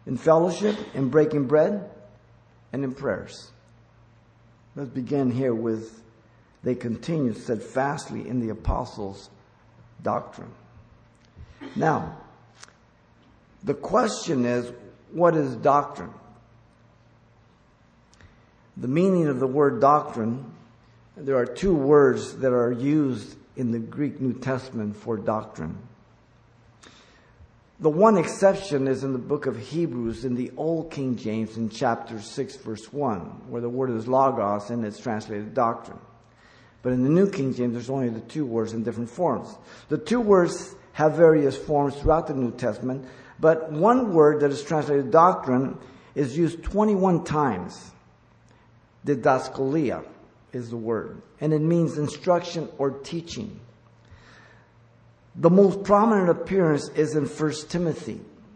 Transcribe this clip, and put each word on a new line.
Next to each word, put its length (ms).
in 120
fellowship, 580
in 160
breaking 380
bread, 420
and 120
in 100
prayers. 580
Let's 140
begin 420
here 220
with, 480
"They 120
continued 600
steadfastly 920
in 120
the 100
apostles' 800
doctrine." 500
Now, 420
the 100
question 720
is, 260
what 240
is 200
doctrine? 580
The 120
meaning 400
of 120
the 80
word 320
doctrine, 720
there 220
are 80
two 300
words 600
that 140
are 200
used 640
in 160
the 80
Greek 400
New 140
Testament 640
for 200
doctrine. 640
The 100
one 280
exception 720
is 160
in 100
the 60
book 260
of 120
Hebrews 680
in 100
the 220
Old 320
King 280
James 400
in 120
chapter 500
six, 360
verse 360
one, 580
where 120
the 80
word 200
is 180
logos 640
and 160
it's 140
translated 540
doctrine. 460
But 120
in 100
the 60
New 200
King 240
James, 200
there's 160
only 200
the 120
two 240
words 280
in 100
different 260
forms. 460
The 80
two 220
words 560
have 200
various 440
forms 380
throughout 320
the 80
New 160
Testament, 540
but 320
one 420
word 280
that 100
is 120
translated 480
doctrine 640
is 220
used 260
twenty-one 600
times. 680
Didaskalia 1000
is 160
the 80
word, 440
and 100
it 80
means 380
instruction 800
or 140
teaching. 680
The 140
most 340
prominent 460
appearance 600
is 260
in 100
First 460
Timothy 500